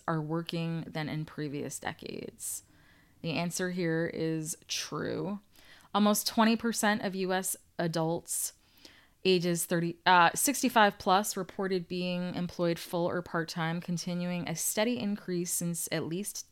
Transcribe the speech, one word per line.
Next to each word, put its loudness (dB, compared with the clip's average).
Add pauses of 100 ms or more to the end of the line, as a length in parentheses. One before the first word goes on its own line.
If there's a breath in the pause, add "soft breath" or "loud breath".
are 0
working -4
than -6
in -4
previous -8
decades. -10 (600 soft breath)
The -4
answer -2
here 0
is -4 (120)
true. -4 (540 loud breath)
Almost 4
twenty 4
percent 0
of -2
U 0
S -2 (220)
adults -2 (720 loud breath)
ages 4
thirty, 0 (100)
uh, 10
sixty-five 4
plus 2
reported -4
being -4
employed 0
full -2
or 0
part-time, -2
continuing -4
a -4
steady 0
increase -4
since -4
at -2
least -6